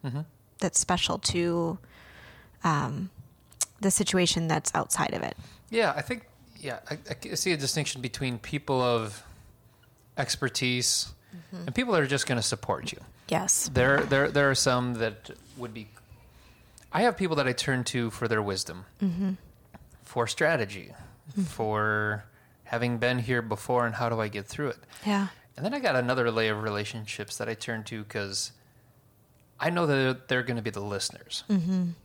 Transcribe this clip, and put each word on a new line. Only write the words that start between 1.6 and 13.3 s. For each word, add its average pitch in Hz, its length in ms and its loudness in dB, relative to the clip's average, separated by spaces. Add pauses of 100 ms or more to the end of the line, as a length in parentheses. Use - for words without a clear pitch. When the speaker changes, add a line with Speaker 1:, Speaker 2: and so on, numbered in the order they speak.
Speaker 2:
um, 143 460 0 (680)
the 196 120 4
situation 170 580 2
that's 160 260 0
outside - 380 0
of - 100 -4
it. - 140 -6 (320)
Speaker 1:
Yeah, 220 260 4
I 147 60 -2
think, 247 240 -6 (360)
yeah, 123 180 -6 (100)
I, 151 80 -4 (120)
I 151 120 -4
c-, - 160 -8
see 185 160 2
a 160 40 0
distinction 139 440 -2
between 123 360 -4
people 135 440 0
of 113 420 2 (960)
expertise - 960 0 (400)
Speaker 2:
Mm-hmm. 175 140 -8
Speaker 1:
and - 80 -4
people 240 180 2
that 165 80 6
are 135 60 2
just 135 180 2
gonna 120 160 2
support - 500 -2
you. - 60 -10 (300)
Speaker 2:
Yes. - 440 0